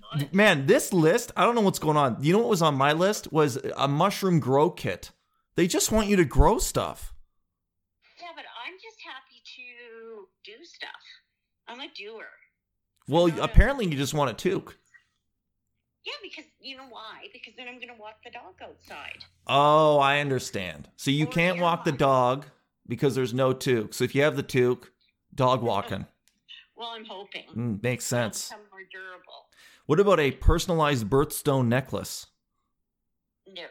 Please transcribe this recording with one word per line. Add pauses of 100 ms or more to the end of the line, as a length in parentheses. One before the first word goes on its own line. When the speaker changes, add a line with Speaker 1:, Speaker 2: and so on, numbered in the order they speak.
(320)
Speaker 1:
Man,
this
list,
I
don't
know
what's
going
on.
You
know
what
was
on
my
list?
Was (200)
a
mushroom
grow
kit. (460)
They
just
want
you
to
grow
stuff. (1040)
Speaker 2:
Yeah,
but (220)
I'm
just
happy (160)
to (160)
do
stuff. (800)
I'm
a
doer. (840)
Speaker 1:
Well,
Speaker 2:
I'm
not
a
Speaker 1:
apparently
you
just
want
a
toque. (1300)
Speaker 2:
Yeah, (100)
because (160)
you
know
why?
Because
then
I'm
gonna
walk
the
dog
outside. (220)
Speaker 1:
Oh,
I
understand.
So
you
Speaker 2:
Or
Speaker 1:
can't
Speaker 2:
air
Speaker 1:
walk
the
Speaker 2:
hockey.
Speaker 1:
dog (420)
because
there's
no
toque.
So
if
you
have
the
toque, (440)
dog
walking. (680)
Speaker 2:
Well,
I'm
hoping. (100)
Speaker 1:
Mm,
makes
Speaker 2:
It'll
Speaker 1:
sense.
Speaker 2:
become
more (100)
durable. (400)
Speaker 1:
What
about
a
personalized
birthstone
necklace? (1160)
Speaker 2:
No.